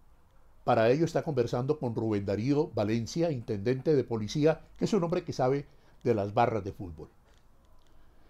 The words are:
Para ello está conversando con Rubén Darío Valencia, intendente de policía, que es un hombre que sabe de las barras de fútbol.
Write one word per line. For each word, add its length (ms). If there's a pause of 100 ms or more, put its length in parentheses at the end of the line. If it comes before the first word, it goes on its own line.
(640)
Para 260
ello 160
está 160
conversando 560
con 160
Rubén 320
Darío 480
Valencia, 560
intendente 680
de 80
policía, 580 (160)
que 80
es 80
un 100
hombre 200
que 100
sabe 340 (360)
de 120
las 180
barras 300
de 100
fútbol. 360 (1200)